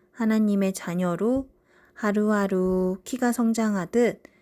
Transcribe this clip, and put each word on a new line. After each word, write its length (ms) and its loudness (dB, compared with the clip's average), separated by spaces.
하나님의 640 0
자녀로 760 -2
하루하루 1080 0
키가 280 -2
성장하듯 880 0